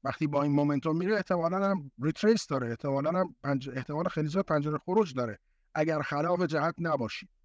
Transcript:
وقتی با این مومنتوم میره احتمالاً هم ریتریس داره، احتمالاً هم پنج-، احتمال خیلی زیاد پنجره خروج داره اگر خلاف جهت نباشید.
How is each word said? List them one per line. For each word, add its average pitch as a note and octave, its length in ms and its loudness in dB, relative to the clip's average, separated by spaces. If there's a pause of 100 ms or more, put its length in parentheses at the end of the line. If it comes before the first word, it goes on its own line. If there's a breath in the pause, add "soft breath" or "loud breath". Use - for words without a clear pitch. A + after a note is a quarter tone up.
وقتی C#3+ 240 -2
با C#3+ 160 2
این D3 80 2
مومنتوم D3 460 2
میره F#3 180 0
احتمالاً F#3 540 0
هم E3 220 -2 (100)
ریتریس G3+ 460 2
داره، B2 220 0
احتمالاً C#3 500 0
هم F#3 240 -2
پنج-، C#3 260 -2
احتمال C3+ 380 -4
خیلی D#3 200 -2
زیاد F#3 180 0
پنجره D3+ 320 0
خروج F#3+ 360 0
داره A#2+ 260 -4 (360)
اگر D#3 260 0
خلاف E3 400 0
جهت D#3+ 360 0
نباشید. D3 520 -2 (160)